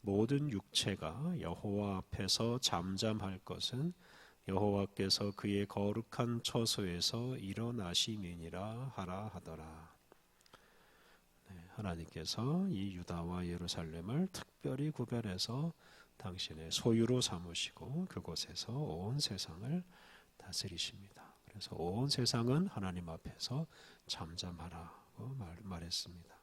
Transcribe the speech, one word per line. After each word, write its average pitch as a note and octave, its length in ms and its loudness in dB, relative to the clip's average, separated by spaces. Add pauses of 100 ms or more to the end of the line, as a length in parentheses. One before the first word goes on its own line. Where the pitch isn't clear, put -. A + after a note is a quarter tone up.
모든 A#2 500 4
육체가 G#2 880 0
여호와 G2+ 600 0
앞에서 A2+ 640 2
잠잠할 F#2+ 800 0
것은 B2 520 -2 (560)
여호와께서 G2+ 880 4
그의 G2+ 300 2
거룩한 A#2 760 0
처소에서 A2+ 960 2
일어나심이니라 G#2 1600 -2
하라 F#2+ 320 -4
하더라. D#2+ 680 -12 (1500)
네, F2+ 160 -14 (100)
하나님께서 G2+ 960 0
이 G2 280 -2
유다와 F2 500 -2
예루살렘을 F2 840 0
특별히 C#3+ 580 -2
구별해서 A#2+ 840 0 (440)
당신의 E2 560 -6
소유로 A#2 480 6
삼으시고 A#2+ 880 -2
그곳에서 - 680 -6
온 A#2+ 460 0
세상을 A2+ 680 -2 (520)
다스리십니다. - 1000 -6 (100)
그래서 - 320 -8
온 G2 320 2
세상은 B2+ 580 4
하나님 F2+ 420 -2
앞에서 B2+ 580 -4 (400)
잠잠하라고 F2 1300 -8
말-, F2 240 -8
말했습니다. E2+ 680 -4 (100)